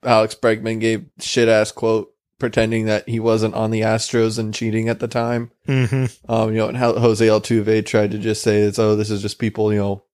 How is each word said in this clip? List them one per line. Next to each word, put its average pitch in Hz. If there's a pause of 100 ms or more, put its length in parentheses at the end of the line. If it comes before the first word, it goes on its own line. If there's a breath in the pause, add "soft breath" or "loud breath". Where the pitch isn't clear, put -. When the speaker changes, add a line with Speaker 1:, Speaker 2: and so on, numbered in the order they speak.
Speaker 1:
Alex 110
Bregman 113
gave 110 (120)
shit-ass 113
quote 110 (260)
pretending 113
that 107
he 113
wasn't 110
on 110
the 110
Astros 113
and 110
cheating 113
at 113
the 120
time. 117 (160)
Speaker 2:
Mm-hmm. 131
Speaker 1:
Um, 113
you 110
know, 110
and -
how 120
Jose 113
Altuve 110
tried 104
to 107
just 107
say 107
it's, 104
"Oh, 107
this 107
is 101
just 104
people, 107
you 104
know 101